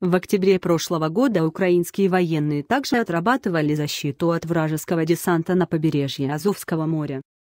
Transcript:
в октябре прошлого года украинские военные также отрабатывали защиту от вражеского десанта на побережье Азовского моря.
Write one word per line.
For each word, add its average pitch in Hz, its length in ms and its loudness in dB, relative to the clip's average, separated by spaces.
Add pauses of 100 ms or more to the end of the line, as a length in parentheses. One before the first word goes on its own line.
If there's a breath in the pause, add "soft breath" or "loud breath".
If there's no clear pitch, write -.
в 180 140 2
октябре 185 420 2
прошлого 165 520 0
года 196 360 2
украинские 180 640 0
военные 156 540 0
также 262 340 0
отрабатывали 175 800 0
защиту 147 560 -2
от 165 140 -2
вражеского 160 600 -2
десанта 170 480 0
на 180 140 2
побережье 143 640 -2
Азовского 160 540 -2
моря. 147 340 -4 (240)